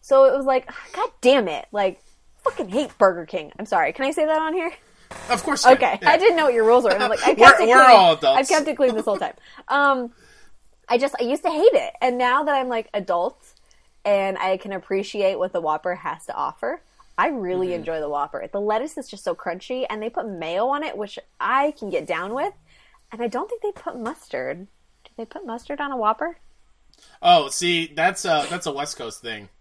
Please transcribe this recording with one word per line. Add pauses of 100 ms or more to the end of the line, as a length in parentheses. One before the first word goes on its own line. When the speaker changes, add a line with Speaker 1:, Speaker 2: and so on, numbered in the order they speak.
Speaker 1:
So
it
was
like, (240)
"God (120)
damn
it.
Like, (440)
fucking
hate
Burger
King."
I'm
sorry.
Can
I
say
that
on
here? (580)
Speaker 2:
Of
course
you
Speaker 1:
Okay.
Speaker 2:
can.
Yeah.
Speaker 1:
I
didn't
know
what
your
rules
were.
And
I'm
like,
I've
Speaker 2:
<laughs>
We're,
Speaker 1:
kept
it
Speaker 2:
we're
Speaker 1:
clean.
Speaker 2:
all
adults.
Speaker 1:
I've
kept
it
clean
this
whole
time. (340)
Um, (760)
I
just,
I
used
to
hate
it.
And
now
that
I'm,
like,
adult (600)
and
I
can
appreciate
what
the
Whopper
has
to
offer, (360)
I
really
Speaker 2:
Mm-hmm.
Speaker 1:
enjoy
the
Whopper.
The
lettuce
is
just
so
crunchy,
and
they
put
mayo
on
it,
which (220)
I
can
get
down
with. (580)
And
I
don't
think
they
put
mustard. (380)
Do
they
put
mustard
on
a
Whopper? (840)
Speaker 2:
Oh,
see,
that's
a,
that's
a
West
Coast
thing. (120)